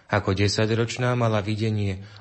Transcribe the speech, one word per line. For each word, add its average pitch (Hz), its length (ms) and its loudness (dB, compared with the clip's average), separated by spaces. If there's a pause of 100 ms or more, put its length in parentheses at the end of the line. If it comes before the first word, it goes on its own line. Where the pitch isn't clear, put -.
Ako 101 240 2
desaťročná 110 800 0
mala 110 320 2
videnie 104 560 -2 (200)